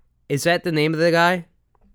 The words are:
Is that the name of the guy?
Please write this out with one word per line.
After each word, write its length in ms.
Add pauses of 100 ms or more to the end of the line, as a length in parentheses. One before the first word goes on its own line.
(280)
Is 160
that 200
the 80
name 220
of 60
the 100
guy? 360 (480)